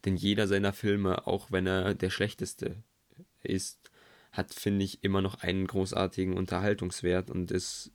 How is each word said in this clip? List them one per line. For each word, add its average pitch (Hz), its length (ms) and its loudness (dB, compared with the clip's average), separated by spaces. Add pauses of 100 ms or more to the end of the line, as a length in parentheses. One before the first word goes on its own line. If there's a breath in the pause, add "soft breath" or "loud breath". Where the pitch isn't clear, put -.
Denn 95 100 4
jeder 101 320 2
seiner 98 240 4
Filme, 101 560 0
auch - 240 -2
wenn 92 160 2
er 95 260 2
der 92 160 0
schlechteste - 680 -4 (680)
ist, - 480 -4 (400 loud breath)
hat, - 220 -4
finde 101 320 0
ich, - 180 -10
immer 98 180 2
noch 95 200 -4
einen 92 260 0
großartigen 95 680 0
Unterhaltungswert 92 920 0
und 90 220 -2
ist - 440 -6